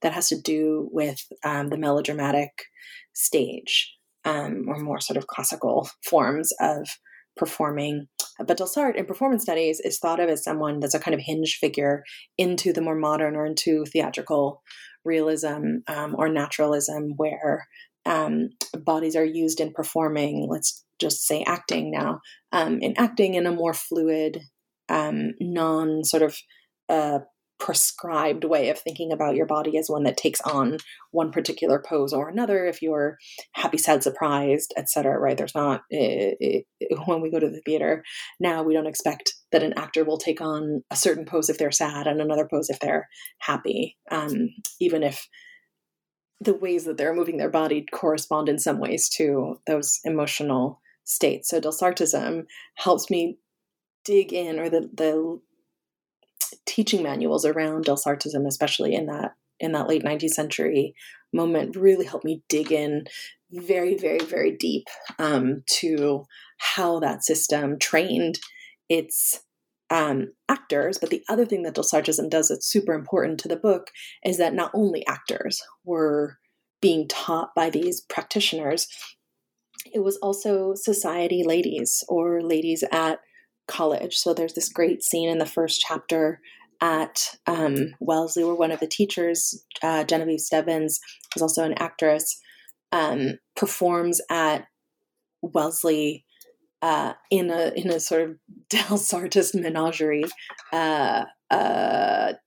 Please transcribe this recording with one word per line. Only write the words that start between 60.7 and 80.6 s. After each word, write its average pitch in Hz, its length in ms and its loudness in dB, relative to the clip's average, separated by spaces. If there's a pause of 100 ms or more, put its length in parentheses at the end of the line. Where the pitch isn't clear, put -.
moment, 165 440 0
really 190 280 6
helped - 200 -8
me 156 240 -4
dig 156 240 0
in 147 320 0 (460)
very, 180 460 0
very, 160 220 0
very 165 380 0
deep, - 300 -2 (320)
um, 139 500 2
to 147 560 0 (340)
how 170 420 0
that 143 240 -2
system 147 540 0
trained 165 600 2 (500)
its, - 520 0 (500)
um, 151 420 2 (160)
actors. 165 500 0
But 160 120 -2
the 170 180 0
other 226 160 4
thing 202 180 0
that 160 120 -4
Delsartism 156 560 2
does 160 180 6
that's - 180 -2
super 196 280 2
important 160 460 0
to 160 80 -8
the 165 80 -2
book 190 320 2 (360)
is 180 140 0
that 170 160 4
not 175 200 0
only 202 320 2
actors - 560 -4 (220)
were 151 540 2 (420)
being 160 280 4
taught - 460 -4
by 165 160 2
these 170 300 -2
practitioners, 160 880 -2 (1040)
it 214 80 0
was 196 160 0
also 196 580 0